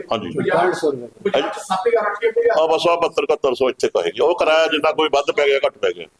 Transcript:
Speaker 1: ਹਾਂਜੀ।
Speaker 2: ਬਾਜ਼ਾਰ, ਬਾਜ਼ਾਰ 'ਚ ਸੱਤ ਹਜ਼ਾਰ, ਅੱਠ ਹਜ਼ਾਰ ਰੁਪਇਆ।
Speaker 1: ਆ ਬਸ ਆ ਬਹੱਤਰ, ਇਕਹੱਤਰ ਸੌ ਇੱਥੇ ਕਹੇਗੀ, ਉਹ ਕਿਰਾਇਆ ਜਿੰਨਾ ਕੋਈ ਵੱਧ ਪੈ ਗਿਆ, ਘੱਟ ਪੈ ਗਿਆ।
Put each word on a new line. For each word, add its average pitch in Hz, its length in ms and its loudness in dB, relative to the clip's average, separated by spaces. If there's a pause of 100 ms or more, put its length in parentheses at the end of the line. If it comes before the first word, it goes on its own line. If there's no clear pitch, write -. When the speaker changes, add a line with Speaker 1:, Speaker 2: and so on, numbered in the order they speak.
(120)
Speaker 1:
ਹਾਂਜੀ। 107 180 -4
Speaker 2:
ਬਾਜ਼ਾਰ, 156 360 0
ਬਾਜ਼ਾਰ 147 880 -4
'ਚ - 20 -12
ਸੱਤ - 320 -4
ਹਜ਼ਾਰ, 214 240 0
ਅੱਠ - 60 -8
ਹਜ਼ਾਰ - 180 -2
ਰੁਪਇਆ। 160 280 2
Speaker 1:
ਆ 160 40 2
ਬਸ 175 220 0
ਆ 170 60 4
ਬਹੱਤਰ, 160 280 0
ਇਕਹੱਤਰ 139 320 0
ਸੌ 131 140 2
ਇੱਥੇ - 180 -2
ਕਹੇਗੀ, 95 320 -2
ਉਹ 139 200 2
ਕਿਰਾਇਆ 160 280 4
ਜਿੰਨਾ 151 240 0
ਕੋਈ 156 220 0
ਵੱਧ 143 180 0
ਪੈ 143 160 0
ਗਿਆ, 139 180 4
ਘੱਟ - 120 -2
ਪੈ 98 140 -2
ਗਿਆ। 85 140 -10 (140)